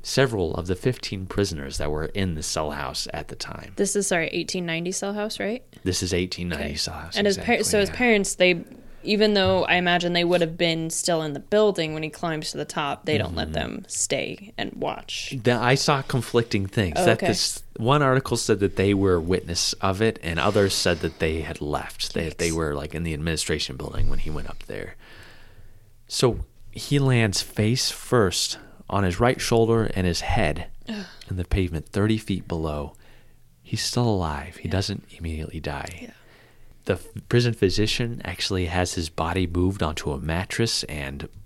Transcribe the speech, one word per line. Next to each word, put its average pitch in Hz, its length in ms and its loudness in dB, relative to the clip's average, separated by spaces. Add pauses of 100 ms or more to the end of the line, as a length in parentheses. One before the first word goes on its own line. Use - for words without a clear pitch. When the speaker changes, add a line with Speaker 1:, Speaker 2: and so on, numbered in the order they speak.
Speaker 1:
several 113 540 0
of 85 100 -4
the 92 80 0
fifteen 104 500 -4
prisoners 87 540 -2
that 73 120 -2
were 76 160 -2
in 95 280 -2
the 78 80 -6
cell 76 300 -2
house 71 420 -6
at 73 140 -8
the 73 80 -10
time. - 400 -12
Speaker 2:
This 196 200 0
is, 196 100 0
sorry, 165 260 0
eighteen 175 340 -4
ninety 170 260 -4
cell 196 220 -4
house, 208 260 -6
right? 208 220 -4 (200)
Speaker 1:
This 90 200 -2
is 90 100 -2
eighteen 87 380 -2
ninety 76 140 -6
Speaker 2:
Okay. 71 100 -8
Speaker 1:
cell 87 200 -6
house, 82 220 -10
Speaker 2:
And 202 100 2
his 202 120 2
par-, 240 160 0
Speaker 1:
exactly, 214 160 0
Speaker 2:
so 208 100 4
his 190 80 2
Speaker 1:
yeah. - 80 -8
Speaker 2:
parents, 220 380 2
they, 180 300 4 (380)
even 214 300 4
though 190 320 4
I 175 120 4
imagine 175 360 2
they 175 120 4
would 175 180 4
have 165 160 -2
been 165 320 0
still 160 320 0
in 151 100 -4
the 139 80 -6
building 185 540 2
when 156 80 -4
he 156 80 -4
climbs 156 400 -4
to 147 80 -8
the 147 80 -4
top, 147 400 -4
they 151 100 2
don't - 180 -2
let - 120 -4
Speaker 1:
Mm-hmm. 78 80 -6
Speaker 2:
them - 340 -4
stay - 720 -4
and - 160 -6
watch. - 680 -8
Speaker 1:
The, 120 120 4
I 120 200 4
saw 139 280 2
conflicting 113 640 0
things. 95 320 0
Speaker 2:
Oh, 185 80 4
Speaker 1:
That 113 160 6
Speaker 2:
okay. 185 60 2
Speaker 1:
this, - 340 0 (160)
one 139 240 4
article 131 340 4
said 107 240 2
that 98 160 2
they 101 160 4
were 98 260 6
witness 82 640 0
of 95 220 0
it, 113 200 2
and 85 160 -2
others 98 360 4
said 85 260 2
that 82 180 -4
they 80 220 0
had 76 220 -8
left. - 500 -6
They, 82 160 -2
they 85 220 -2
Speaker 2:
Yikes. 80 60 0
Speaker 1:
were, 78 180 0
like, 71 200 -6
in 80 100 -4
the 82 100 -2
administration 78 640 -2
building 73 320 2
when 78 80 6
he - 100 2
went 76 220 -4
up - 160 -10
there. 50 300 -10 (1120)
So 117 320 2 (320)
he - 260 0
lands 120 420 4
face 110 500 0
first - 680 2 (300)
on 101 160 2
his 87 140 2
right 120 220 4
shoulder 113 440 4 (100)
and 92 120 2
his 87 140 2
head 78 460 0 (220)
Speaker 2:
Ugh. 208 180 -6 (240)
Speaker 1:
in 90 60 -4
the 90 80 -2
pavement 85 440 0
thirty 107 300 2
feet - 280 -4
below. 76 480 -4 (680)
He's - 200 -6
still 120 260 0
alive. 82 500 0
He - 100 -8
Speaker 2:
Yeah. 90 40 -2
Speaker 1:
doesn't 98 320 -2 (140)
immediately 80 400 -6
die. 76 440 -8
Speaker 2:
Yeah. 240 80 -14 (720)
Speaker 1:
The - 80 0
f-, - 140 -4 (240)
prison 120 240 4
physician 107 720 2
actually 92 400 -2
has 90 260 0
his 82 160 -2
body 87 380 0
moved 90 360 0
onto 78 300 -2
a 67 80 -4
mattress 90 640 -2
and 71 440 -8 (180)